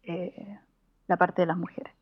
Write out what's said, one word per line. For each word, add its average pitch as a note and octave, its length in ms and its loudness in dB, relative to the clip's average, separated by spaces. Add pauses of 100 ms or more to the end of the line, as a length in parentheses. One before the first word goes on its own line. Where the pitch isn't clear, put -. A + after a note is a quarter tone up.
eh, F#3 560 -8 (480)
la F3 100 4
parte F3+ 260 4
de E3+ 40 6
las E3 100 0
mujeres. - 460 -6